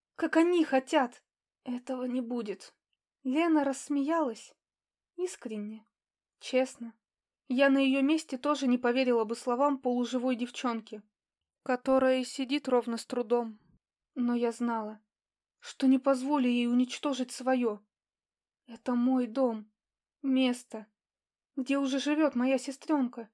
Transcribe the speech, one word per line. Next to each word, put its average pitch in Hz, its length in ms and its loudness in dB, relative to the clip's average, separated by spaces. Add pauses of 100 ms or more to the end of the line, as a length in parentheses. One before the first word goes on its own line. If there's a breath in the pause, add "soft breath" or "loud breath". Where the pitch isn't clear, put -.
(160)
как - 200 -4
они 339 300 4
хотят. 262 580 0 (400)
Этого 247 420 -8
не 254 160 -4
будет. 233 540 -8 (480)
Лена 302 400 2
рассмеялась. 277 920 -2 (640)
Искренне. 220 680 -8 (540)
Честно. 254 540 -4 (540)
Я 277 220 4
на 269 80 6
ее 269 240 4
месте 285 360 0
тоже 277 300 0
не 247 100 4
поверила 247 460 2
бы 220 120 -4
словам 262 420 0
полуживой 247 580 -2
девчонки, 226 680 -6 (580)
которая 262 640 2
сидит 269 440 -4
ровно 240 300 0
с - 80 -12
трудом. 233 540 -2 (560)
Но 240 180 0
я 240 180 0
знала, 226 480 -6 (600)
что - 280 -2
не 262 120 6
позволю 269 500 2
ей 240 180 2
уничтожить 254 640 0
свое. 247 500 -2 (840)
Это 247 300 -6
мой 247 320 2
дом, 226 440 -2 (520)
место, 254 640 -2 (680)
где 277 220 -2
уже 277 220 0
живет 294 340 2
моя 254 240 2
сестренка. 247 760 -4